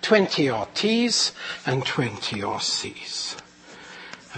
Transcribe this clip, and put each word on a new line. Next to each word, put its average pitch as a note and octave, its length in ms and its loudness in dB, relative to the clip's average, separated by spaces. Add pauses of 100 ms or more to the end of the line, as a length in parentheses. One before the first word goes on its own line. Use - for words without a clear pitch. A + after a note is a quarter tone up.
twenty F#3 480 6
R A2 260 0
Ts A3+ 580 4 (340)
and C3 180 2
twenty G#2+ 580 -2
R G#2 180 -2
Cs. - 760 -4 (1000)